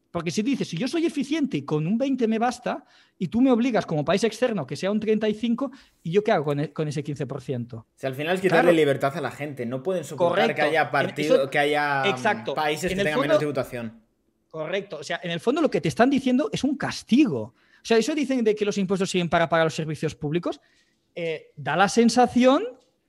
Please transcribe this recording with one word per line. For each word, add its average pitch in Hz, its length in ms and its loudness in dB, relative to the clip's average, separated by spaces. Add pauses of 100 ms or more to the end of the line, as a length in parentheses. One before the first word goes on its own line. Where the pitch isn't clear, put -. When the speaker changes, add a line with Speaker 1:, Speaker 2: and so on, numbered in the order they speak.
(100)
Speaker 1:
Porque 170 220 -6
si 214 100 -2
dices, 262 240 -2
"Si 165 100 -10
yo 233 120 -4
soy 330 180 -2
eficiente 277 520 -4
y 139 40 -6
con 151 240 -2
un 214 100 0
veinte 262 300 0
me 220 140 0
basta", 247 440 -4 (340)
y 175 100 -4
tú 233 120 0
me 262 120 6
obligas 226 340 2
como 151 180 -2
país 190 200 2
externo 214 420 -2
que 147 80 -10
sea 185 160 -4
un 214 80 0
treinta 220 300 0
y 214 60 0
cinco, 233 360 -2 (320)
¿y 165 80 -6
yo 202 140 4
qué 226 80 4
hago 151 140 2
con 143 120 0
e-, 151 140 -4
con 156 160 -4
ese 139 160 -6
quince 147 220 -6
por 131 140 -10
ciento? 120 540 -8
Speaker 2:
Si - 120 -10
al 135 100 -4
final 156 180 -2
es 190 60 0
quitarle 170 220 4
Speaker 1:
Claro. 170 140 6
Speaker 2:
libertad 139 400 2
a 170 40 -6
la 127 100 -4
gente, 135 340 -8
no 131 200 -6
pueden 180 200 -2
soportar 170 420 0
Speaker 1:
Correcto. 143 100 -2
Speaker 2:
que 151 60 0
haya 151 200 2
Speaker 1:
En 139 80 -2
Speaker 2:
partido-, 156 460 2
Speaker 1:
eso, 135 140 0
Speaker 2:
que 151 100 0
haya, 147 440 0
mm, - 40 2
Speaker 1:
exacto. 190 460 -2
Speaker 2:
países 156 360 -2
Speaker 1:
En 185 60 -2
Speaker 2:
que - 60 0
Speaker 1:
el 160 40 0
Speaker 2:
tengan 151 140 0
menos 147 160 2
Speaker 1:
fondo, - 20 2
Speaker 2:
tributación. 123 640 -6 (460)
Speaker 1:
correcto. 165 500 -8
O 147 60 -14
sea, 170 180 -6
en 175 80 -6
el 170 80 -4
fondo 294 220 0
lo 277 100 2
que 180 100 0
te 165 80 -2
están 247 220 4
diciendo 254 420 2
es - 120 -4
un 277 120 -2
castigo. 139 800 0 (280)
O - 20 -20
sea, 226 140 2
eso 226 160 0
dicen 262 280 -2
de 214 140 2
que 214 80 -4
los 202 140 -2
impuestos 190 320 -2
sirven 175 180 0
para 165 200 2
pagar 165 180 4
los 156 80 -2
servicios 156 420 -4
públicos, 170 440 -4 (580)
eh, 165 380 -6
da 147 200 -2
la 190 120 6
sensación 247 720 4 (460)